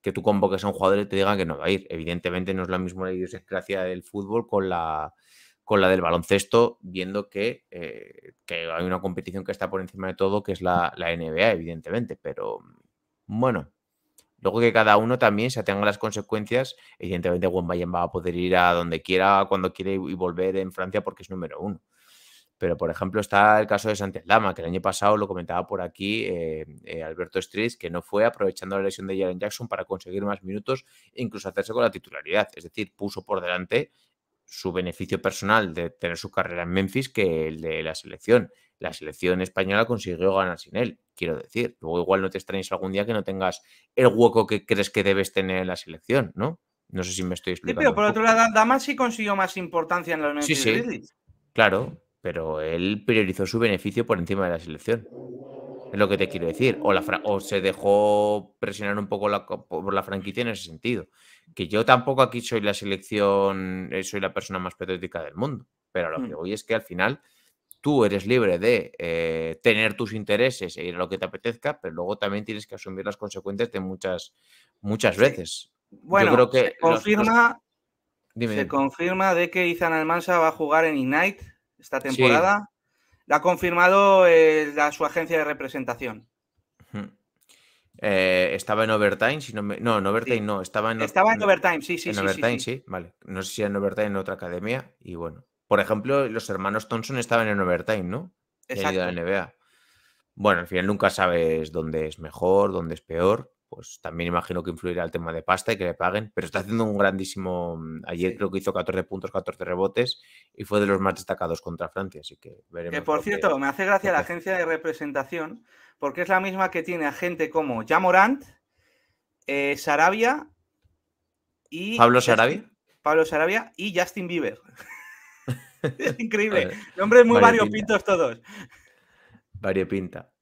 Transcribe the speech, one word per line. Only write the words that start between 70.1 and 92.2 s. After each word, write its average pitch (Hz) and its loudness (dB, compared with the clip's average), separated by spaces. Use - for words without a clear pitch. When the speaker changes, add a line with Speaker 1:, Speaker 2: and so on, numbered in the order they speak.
Speaker 1:
intereses 107 -2
e 78 -10
ir 87 -6
a 87 -8
lo 90 -2
que 92 -6
te 95 -4
apetezca, 117 -6
pero 85 -10
luego 90 -6
también 101 -4
tienes 107 -10
que - -16
asumir 95 -12
las 101 -6
consecuencias 101 -6
de 98 -6
muchas, 92 -6
muchas 104 2
Speaker 2:
Sí. 98 0
Speaker 1:
veces. 123 0
Yo - -20
Speaker 2:
Bueno, 180 4
Speaker 1:
creo 123 8
que 131 4
Speaker 2:
se 120 6
Speaker 1:
los, - -2
los 165 4
Speaker 2:
confirma, 220 4
Speaker 1:
Dime, 113 -2
Speaker 2:
se 104 0
Speaker 1:
dime. - -2
Speaker 2:
confirma 175 0
de 175 2
que 180 0
Ethan 170 0
Almansa 165 0
va 160 6
a 160 2
jugar 160 2
en 156 0
Ignite 147 0
esta - -6
Speaker 1:
Sí. 139 -6
Speaker 2:
temporada. 151 4
La 147 4
ha 151 4
confirmado, 180 6
eh, 156 8
la, 147 2
su 156 -2
agencia 160 -2
de 156 2
representación. 127 -6
Speaker 1:
Ujú. 101 -10
Eh, 92 2
estaba 107 0
en 110 0
Overtime, 110 2
si 120 -14
no 107 -8
me... 101 -6
No, 113 2
en 98 0
Overtime 117 0
Speaker 2:
Sí. 107 -2
Speaker 1:
no, 104 -4
estaba 107 -2
en 113 -4
o-, 110 0
Speaker 2:
Estaba 214 2
en 214 -4
Overtime, 180 2
sí, 175 -6
sí, - -8
Speaker 1:
en 107 -6
Speaker 2:
sí, 98 -2